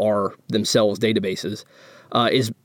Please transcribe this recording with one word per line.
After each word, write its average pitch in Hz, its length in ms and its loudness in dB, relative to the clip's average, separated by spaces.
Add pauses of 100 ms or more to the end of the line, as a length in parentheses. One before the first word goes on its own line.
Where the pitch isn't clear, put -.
are 101 320 0 (140)
themselves 104 520 2
databases, 104 640 -2 (500)
uh, 117 180 2
is 117 200 0 (140)